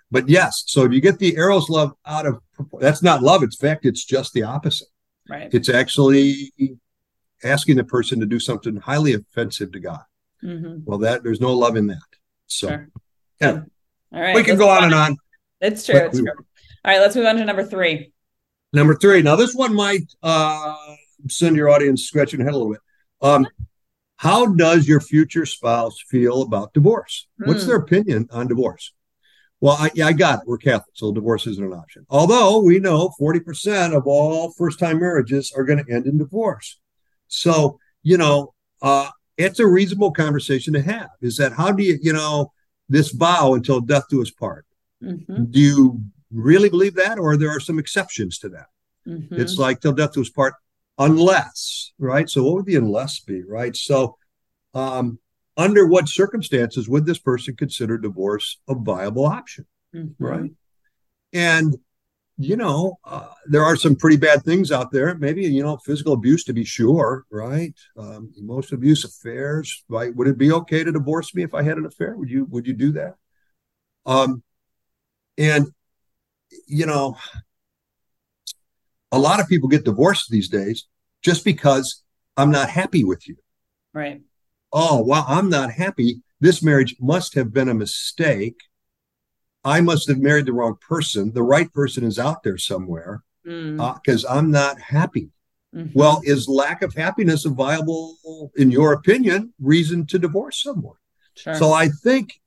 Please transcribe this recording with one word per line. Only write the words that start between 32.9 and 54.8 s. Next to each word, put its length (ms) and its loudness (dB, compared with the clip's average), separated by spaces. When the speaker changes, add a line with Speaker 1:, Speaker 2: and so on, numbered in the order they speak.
Speaker 1:
forty 220 0
percent 560 -2
of 100 0
all 460 0
first-time 480 -2
marriages 560 -2
are 80 -2
gonna 260 0
end 160 -2
in 140 -2
divorce. 600 -6
So, 520 0
you 140 4
know, 360 0
uh, 280 0
it's 240 -2
a 80 4
reasonable 440 2
conversation 600 -2
to 80 0
have, 280 -8
is 160 -6
that 160 0
how 180 0
do 120 0
you, 180 0
you 120 0
know, 400 -4
this 220 2
vow 440 2
until 260 -2
death 280 0
do 120 0
us 100 -6
part? 340 -12
Speaker 2:
Mm-hmm. 420 -8
Speaker 1:
Do 140 0
you 420 4
really 380 4
believe 260 0
that, 240 -2
or 180 2
there 120 0
are 100 -6
some 200 -6
exceptions 600 -6
to 100 -14
that? 180 -20
Speaker 2:
Mm-hmm. 340 -10
Speaker 1:
It's 160 -4
like, 240 -2
"Till 120 0
death 200 -2
do 80 -2
us 80 -6
part, 240 -2
unless," 1000 2
right? 320 -2
So 140 0
what 120 2
would 120 -4
the 80 0
unless 460 -2
be, 220 -10
right? 320 -10
So, 420 -2
um, 460 -6